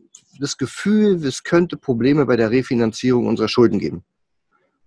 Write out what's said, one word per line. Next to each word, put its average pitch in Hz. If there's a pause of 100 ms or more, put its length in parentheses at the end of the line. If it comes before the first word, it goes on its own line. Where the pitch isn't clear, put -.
(400)
das 135
Gefühl, 202
es 131
könnte 170
Probleme 131
bei 123
der 113
Refinanzierung 120
unserer 110
Schulden 104
geben. 82 (840)